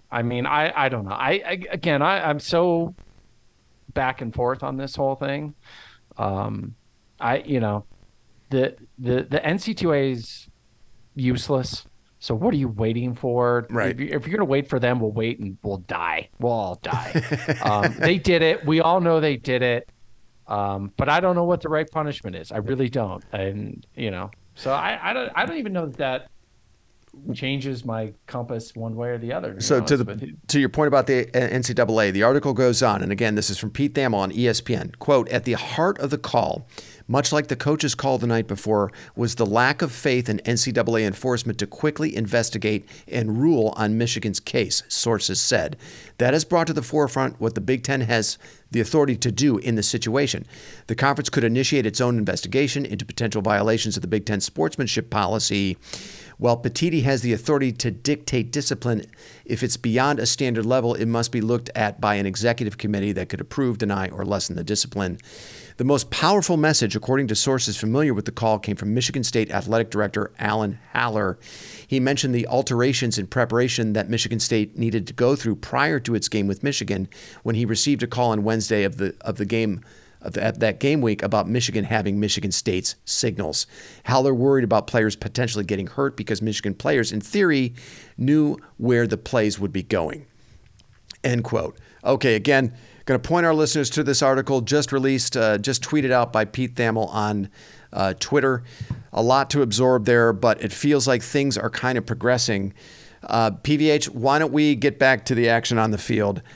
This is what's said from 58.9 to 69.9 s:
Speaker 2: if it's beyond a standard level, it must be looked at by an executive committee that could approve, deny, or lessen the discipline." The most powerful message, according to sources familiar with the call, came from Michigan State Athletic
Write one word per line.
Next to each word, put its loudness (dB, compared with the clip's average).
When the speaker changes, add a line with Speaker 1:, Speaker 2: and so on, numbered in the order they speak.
Speaker 2:
if -2
it's -2
beyond 2
a -2
standard 0
level, 2
it 0
must 0
be 0
looked 0
at -2
by 2
an 0
executive 0
committee -2
that -4
could -6
approve, -2
deny, -2
or -6
lessen -2
the -4
discipline." -2
The 0
most 2
powerful 2
message, 2
according 0
to -2
sources 0
familiar 2
with -2
the -6
call, 2
came -4
from -2
Michigan 0
State 0
Athletic 0